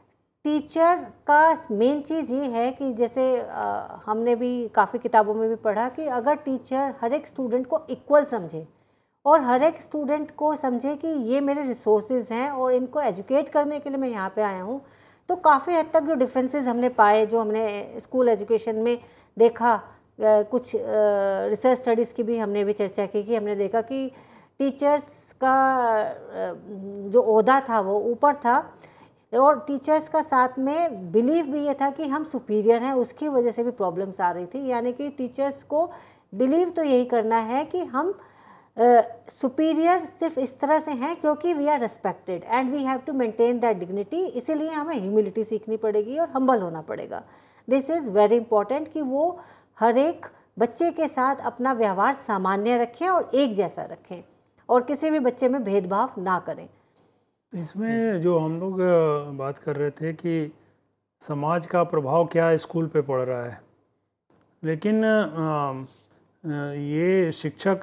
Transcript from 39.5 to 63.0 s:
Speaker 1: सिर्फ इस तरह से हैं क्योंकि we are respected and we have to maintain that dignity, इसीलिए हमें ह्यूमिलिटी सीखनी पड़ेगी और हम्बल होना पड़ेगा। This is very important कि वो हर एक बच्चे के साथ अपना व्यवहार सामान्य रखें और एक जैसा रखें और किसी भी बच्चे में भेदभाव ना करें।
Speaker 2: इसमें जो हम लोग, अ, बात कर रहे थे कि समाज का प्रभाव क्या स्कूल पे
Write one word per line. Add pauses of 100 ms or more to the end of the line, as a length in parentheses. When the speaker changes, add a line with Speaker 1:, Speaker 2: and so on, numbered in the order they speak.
Speaker 1:
सिर्फ
इस
तरह
से
हैं
क्योंकि
we
are
respected (160)
and
we
have
to
maintain
that
dignity,
इसीलिए
हमें
ह्यूमिलिटी
सीखनी
पड़ेगी
और
हम्बल
होना
पड़ेगा। (460)
This
is
very
important
कि
वो (440)
हर
एक (340)
बच्चे
के
साथ
अपना
व्यवहार
सामान्य
रखें
और
एक
जैसा
रखें (460)
और
किसी
भी
बच्चे
में
भेदभाव
ना
करें। (840)
Speaker 2:
इसमें
जो
हम
लोग,
अ,
बात
कर
रहे
थे
कि (680)
समाज
का
प्रभाव
क्या
स्कूल
पे